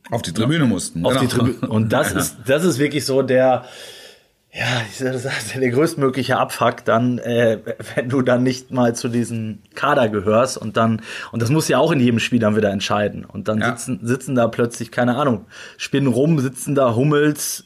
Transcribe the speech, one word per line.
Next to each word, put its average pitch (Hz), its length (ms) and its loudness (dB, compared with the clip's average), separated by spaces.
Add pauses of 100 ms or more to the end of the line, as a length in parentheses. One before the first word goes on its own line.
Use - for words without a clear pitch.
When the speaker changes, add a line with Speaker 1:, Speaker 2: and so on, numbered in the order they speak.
(100)
Speaker 1:
Auf 113 120 -2
die 87 100 -8
Tribüne 135 340 2
mussten, 85 400 -2
Speaker 2:
auf 123 60 2
Speaker 1:
genau. 131 120 2
Speaker 2:
die 123 40 0
Tribü-, 120 380 0
und 110 260 0
das 143 200 2
Speaker 1:
<laughs> - 20 -6
Ja. 95 40 0
Speaker 2:
ist, 85 180 -4 (100)
das 147 180 2
ist 156 160 2
wirklich 143 260 0
so 135 160 2
der, 127 420 4 (880)
ja, 120 380 -2
ich - 80 -16
sag, 131 140 -2
das 123 120 -6
ist 107 300 -6
der 131 160 0
größtmögliche 131 680 0
Abfuck - 480 0
dann, 120 340 2
äh, 117 400 2 (360)
wenn 127 140 -2
du 131 120 0
dann 123 220 2
nicht 127 300 -2
mal 120 240 2
zu - 120 -6
diesem 113 520 -4 (160)
Kader 139 320 2
gehörst 107 500 2
und 107 180 -6
dann, 113 260 2 (280)
und 117 100 -4
das 113 100 -2
muss 156 180 2
ja 135 100 4
auch 147 140 4
in 147 80 2
jedem 117 180 4
Spiel 120 220 0
dann 107 160 2
wieder 107 140 4
entscheiden. 101 540 -2
Und - 220 -10
dann 107 140 0
Speaker 1:
Ja. 113 160 0
Speaker 2:
sitzen, - 260 -6
sitzen 123 320 -2
da 120 140 4
plötzlich, 117 420 -4
keine 123 260 0
Ahnung, 127 280 0 (320)
spinnen 139 360 0
rum, 143 280 2
sitzen 135 340 -4
da 127 220 2
Hummels, 147 680 2